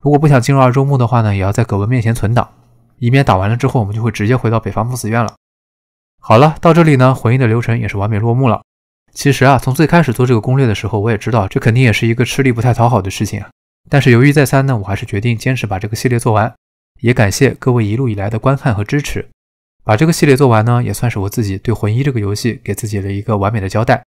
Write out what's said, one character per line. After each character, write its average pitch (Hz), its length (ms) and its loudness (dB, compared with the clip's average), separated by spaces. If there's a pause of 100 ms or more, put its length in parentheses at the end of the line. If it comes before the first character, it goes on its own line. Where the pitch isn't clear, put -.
如 143 60 0
果 147 100 4
不 156 80 2
想 139 140 6
进 139 120 0
入 139 60 2
二 143 100 6
周 139 140 0
目 139 140 0
的 123 100 2
话 120 140 2
呢， 107 120 0
也 98 60 -2
要 95 140 -2
在 117 100 0
葛 107 140 -2
文 101 100 -2
面 123 140 -2
前 110 120 0
存 113 200 -2
档， - 180 -2 (460)
以 120 120 -2
免 139 140 4
打 110 140 2
完 95 120 -2
了 113 60 0
之 127 120 -2
后， 127 120 0
我 107 60 -2
们 101 100 -6
就 110 60 -6
会 117 100 -2
直 104 160 -4
接 123 80 2
回 120 140 -2
到 110 100 0
北 104 100 -8
方 110 200 -4
不 127 80 -6
死 107 120 -8
院 117 140 0
了。 101 100 -6 (880)
好 - 180 2
了， 156 220 4
到 165 140 4
这 165 100 4
里 151 140 4
呢， 127 180 4
《魂 117 180 -2
一》 131 40 0
的 131 100 0
流 113 140 0
程 117 180 -2
也 110 80 -6
是 98 80 -8
完 101 140 -4
美 107 100 -2
落 117 140 0
幕 127 160 2
了。 104 120 -2 (520)
其 - 180 0
实 131 140 2
啊， 135 120 4
从 127 160 -2
最 151 140 0
开 170 160 4
始 135 80 -2
做 123 140 0
这 127 80 2
个 110 80 0
攻 131 160 -2
略 135 100 2
的 104 80 0
时 - 120 -8
候， 104 120 -4
我 104 100 -2
也 110 80 -2
知 107 140 -6
道 107 160 0
这 - 100 -4
肯 120 160 0
定 127 80 2
也 120 120 4
是 - 120 -2
一 113 80 2
个 123 120 0
吃 - 180 -4
力 131 80 2
不 117 100 -2
太 123 120 2
讨 117 160 2
好 120 120 0
的 98 80 -6
事 107 160 -6
情 104 140 -8
啊。 101 100 -16 (400)
但 139 120 2
是 135 100 4
犹 117 100 6
豫 143 120 4
再 143 120 4
三 135 200 0
呢， 135 100 0
我 104 80 -6
还 98 100 -6
是 98 120 -6
决 101 160 -6
定 117 160 -2
坚 131 180 -2
持 123 100 -6
把 101 140 -6
这 107 80 -8
个 110 80 -6
系 - 140 -2
列 120 100 0
做 117 140 0
完。 107 200 0 (480)
也 117 120 2
感 104 180 2
谢 131 220 2
各 - 180 -2
位 120 140 0
一 104 100 -4
路 127 140 -2
以 107 60 -4
来 98 140 -6
的 110 100 -4
观 135 180 0
看 120 180 -2
和 101 80 -4
支 143 180 -4
持。 - 280 -8 (540)
把 107 120 0
这 151 120 2
个 170 60 2
系 - 120 0
列 139 100 4
做 139 120 2
完 110 180 2
呢， 120 160 0
也 107 100 -4
算 117 200 -4
是 113 80 -6
我 98 100 -4
自 117 140 -4
己 95 160 -4
对 - 120 -4
魂 104 220 -2
一 123 80 0
这 143 100 -2
个 120 80 -2
游 101 140 -4
戏 110 300 -4
给 101 100 -6
自 110 140 -8
己 104 120 -6
的 98 120 -6
一 98 100 -6
个 104 160 -2
完 98 160 0
美 117 60 -2
的 95 100 -6
交 107 160 -2
代。 - 260 0